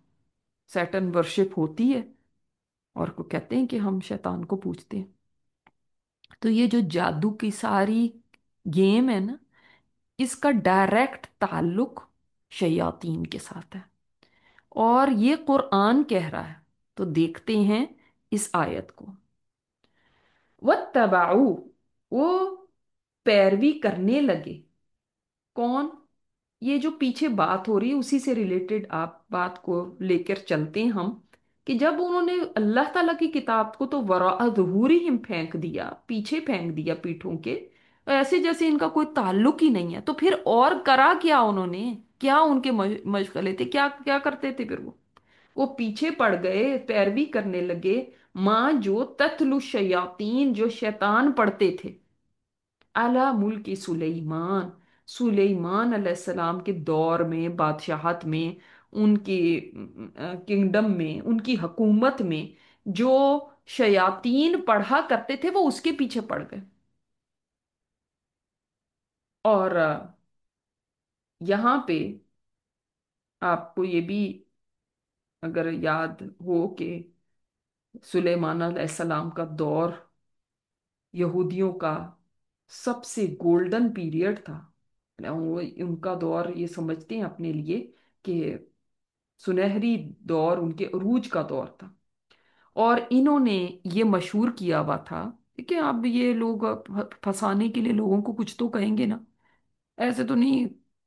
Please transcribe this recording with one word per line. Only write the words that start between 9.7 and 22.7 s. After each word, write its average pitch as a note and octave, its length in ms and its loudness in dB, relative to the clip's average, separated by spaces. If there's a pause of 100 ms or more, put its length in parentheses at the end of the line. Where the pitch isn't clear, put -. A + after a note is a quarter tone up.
इसका C4+ 300 0
डायरेक्ट G3 760 2
ताल्लुक F3 840 -4 (420)
शयातीन E3+ 720 -2
के D#3 140 -8
साथ - 380 -16
है F#3 140 -18 (840)
और B3 360 4
ये A#3+ 240 4
कुरान C4+ 640 2
कह F#3 260 0
रहा D#3+ 140 -6
है। D#3+ 200 -16 (340)
तो F#3+ 80 -4
देखते E3 580 0
हैं G#3+ 340 2 (360)
इस G#3 220 -2
आयत - 360 -4
को। - 160 -20 (1600)
वत्तबाऊ, - 920 4 (560)
वो F4+ 420 0 (720)